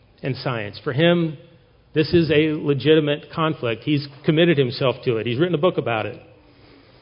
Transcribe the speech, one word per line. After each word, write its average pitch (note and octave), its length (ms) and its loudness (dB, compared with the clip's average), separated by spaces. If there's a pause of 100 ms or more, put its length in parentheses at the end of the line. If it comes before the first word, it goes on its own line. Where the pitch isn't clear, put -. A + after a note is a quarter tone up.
(220)
and C3 140 -6
science. A2+ 480 -6
For C#3+ 80 -4
him, E3 460 2 (540)
this - 220 0
is E3 160 4
a D#3 220 4
legitimate D3 800 0
conflict. D#3 500 -4
He's C#3+ 240 -2 (180)
committed E3 320 4
himself B2+ 500 0
to A#2+ 100 0
it. G#2+ 100 -4
He's A#2 120 -2
written F3 180 0
a - 20 -4
book F3 180 0
about A2+ 300 -2
it. G#2 80 -10 (880)